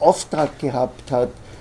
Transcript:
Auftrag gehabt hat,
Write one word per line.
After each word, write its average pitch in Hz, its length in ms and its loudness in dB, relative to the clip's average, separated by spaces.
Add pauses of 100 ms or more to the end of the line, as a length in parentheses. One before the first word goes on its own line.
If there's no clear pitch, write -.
Auftrag 156 580 2
gehabt 127 520 -2
hat, 123 200 2 (300)